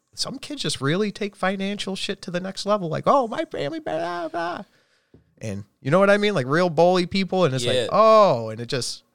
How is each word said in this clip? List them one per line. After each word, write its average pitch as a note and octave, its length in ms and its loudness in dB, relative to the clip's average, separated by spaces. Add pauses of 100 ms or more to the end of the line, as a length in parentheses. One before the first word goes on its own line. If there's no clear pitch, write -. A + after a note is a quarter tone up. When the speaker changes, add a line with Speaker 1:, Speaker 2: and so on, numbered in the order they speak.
(140)
Speaker 1:
some - 240 -8
kids C#4+ 240 -10
just - 180 -4
really F#3 300 0
take G3+ 240 -8
financial G3 640 -4
shit - 260 -8
to - 80 -10
the F3 100 -2
next F#3+ 260 -8
level. G3 220 0
Like, C#3+ 180 -4
"Oh, B3 220 4
my D4 180 -6
family, D#4 340 -6
blah, D#4 180 -6
blah, E4+ 300 -6
blah." E4+ 360 -6 (760)
And G2+ 240 -8 (160)
you C3 100 -4
know E3+ 80 4
what G3 120 6
I G3+ 80 6
mean? G3+ 160 2
Like, C3 120 0
real E3+ 240 2
bully F3 360 4
people, F#3 380 0
and C3 100 2
it's B2 100 -2
Speaker 2:
Yeah. A#2+ 80 0
Speaker 1:
like, A#2+ 200 0
"Oh," F#3+ 580 6
and A2 100 -10
it A#2+ 60 -8
just, - 360 -6 (120)